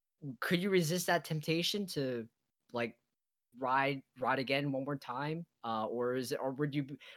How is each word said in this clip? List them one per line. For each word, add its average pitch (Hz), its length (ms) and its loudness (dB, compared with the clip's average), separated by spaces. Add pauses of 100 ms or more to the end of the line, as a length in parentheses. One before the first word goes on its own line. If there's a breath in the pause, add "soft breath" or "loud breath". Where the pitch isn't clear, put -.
(400)
could 175 220 0
you 202 80 0
resist 180 380 2
that 175 180 2
temptation 165 640 0
to, 127 380 -2 (480)
like, 117 220 -2 (640)
ride, 135 420 2 (180)
ride 127 200 2
again 135 320 2
one 135 140 -2
more 143 100 -2
time? 147 500 -4 (180)
Uh, 113 240 0
or 120 280 0
is 131 160 -2
it, 139 100 -2
or 135 100 0
would 139 220 0
you, 143 120 0 (320 soft breath)